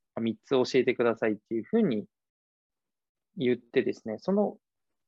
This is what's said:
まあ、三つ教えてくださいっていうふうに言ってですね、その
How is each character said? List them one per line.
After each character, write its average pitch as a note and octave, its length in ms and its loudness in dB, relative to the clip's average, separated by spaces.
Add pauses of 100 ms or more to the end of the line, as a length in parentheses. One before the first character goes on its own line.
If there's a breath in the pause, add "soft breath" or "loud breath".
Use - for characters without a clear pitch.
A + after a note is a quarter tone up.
(160)
ま - 40 -6
あ、 - 20 -4
三 A2+ 220 -2
つ - 60 -20
教 B2+ 140 2 (120)
え B2+ 80 6
て B2 120 0
く B2 100 -2
だ A2+ 100 2
さ A2+ 140 -2
い A2 40 0
っ - 20 -2
て - 200 -10
い A2+ 60 -2
う - 20 -16
ふ - 120 -4
う A#3 60 4
に A2 240 0 (1300)
言 B2 160 2
っ A#2+ 40 0
て B2 260 -2
で A2 100 -2
す - 140 -12
ね、 G#2+ 120 -6
そ F#3 140 -2
の G3+ 240 0 (500)